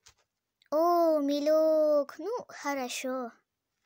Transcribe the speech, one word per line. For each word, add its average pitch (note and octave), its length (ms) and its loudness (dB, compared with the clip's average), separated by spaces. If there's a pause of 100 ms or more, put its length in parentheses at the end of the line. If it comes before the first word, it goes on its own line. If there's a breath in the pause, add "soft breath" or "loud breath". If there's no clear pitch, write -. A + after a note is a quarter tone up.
(720)
О, E4 480 2
милок, D4+ 1000 2
ну, G4+ 300 -8
хорошо. B3+ 840 -8 (540)